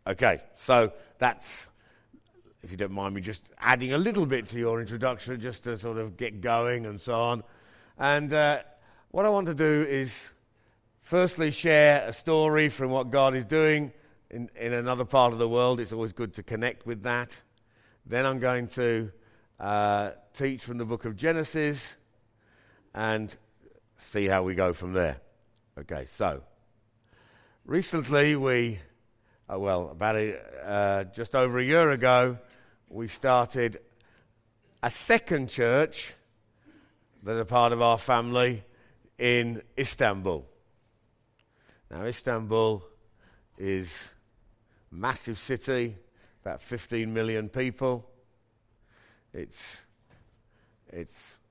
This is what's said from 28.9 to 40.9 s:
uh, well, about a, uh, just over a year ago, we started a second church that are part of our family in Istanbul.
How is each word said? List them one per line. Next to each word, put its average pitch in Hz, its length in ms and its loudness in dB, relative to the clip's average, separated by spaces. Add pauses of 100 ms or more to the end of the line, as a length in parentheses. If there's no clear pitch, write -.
uh, 95 80 -6
well, 90 300 -2
about 101 280 -2
a, 107 200 -2 (320)
uh, 101 360 0
just 113 320 -8
over 127 220 2
a 127 60 0
year 156 280 4
ago, 123 460 4 (500)
we 113 200 -10
started 123 720 0 (1000)
a 117 80 -2
second 165 580 0
church 127 640 0 (1120)
that 107 140 -6
are 113 80 -2
part 120 280 4
of 117 80 0
our 117 180 6
family 120 640 2 (560)
in 120 440 0 (160)
Istanbul. 98 680 0 (1400)